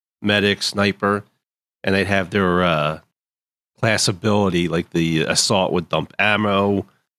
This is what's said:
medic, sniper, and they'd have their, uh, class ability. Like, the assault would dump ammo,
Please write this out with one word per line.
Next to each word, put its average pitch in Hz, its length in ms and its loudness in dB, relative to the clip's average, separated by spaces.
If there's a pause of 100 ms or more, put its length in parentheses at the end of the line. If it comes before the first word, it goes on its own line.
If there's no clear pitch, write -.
(220)
medic, 101 400 0
sniper, 101 640 -2 (600)
and 98 120 0
they'd 95 120 0
have 95 240 0
their, 92 320 2
uh, 78 360 0 (800)
class 110 280 0
ability. 98 600 0
Like, 82 240 -4
the 82 300 0
assault - 500 0
would 85 180 -2
dump 80 300 -4
ammo, 101 680 0 (340)